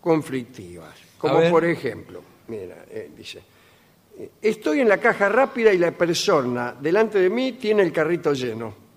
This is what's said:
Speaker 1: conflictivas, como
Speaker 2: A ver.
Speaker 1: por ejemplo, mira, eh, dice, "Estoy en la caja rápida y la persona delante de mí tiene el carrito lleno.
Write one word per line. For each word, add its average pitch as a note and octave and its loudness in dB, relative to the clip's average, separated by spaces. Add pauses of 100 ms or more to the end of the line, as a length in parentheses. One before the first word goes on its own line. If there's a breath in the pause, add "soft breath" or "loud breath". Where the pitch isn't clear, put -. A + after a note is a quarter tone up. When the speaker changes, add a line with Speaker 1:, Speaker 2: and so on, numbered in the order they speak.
Speaker 1:
conflictivas, A2+ -4 (240)
como D3+ 0
Speaker 2:
A E3 6
ver. E3+ 4
Speaker 1:
por E3 4
ejemplo, A2+ -6 (280)
mira, F2+ -12
eh, G#2 -12
dice, - -18 (1000 soft breath)
"Estoy C#4 0
en A3+ 4
la F#3+ 4
caja G3+ 2
rápida A#3 2
y F3+ 2
la E3+ 2
persona C3+ 0
delante G3 2
de F#3 4
mí B3 -2
tiene G#3 2
el E3 2
carrito D#3+ 0
lleno. A2+ -6 (240)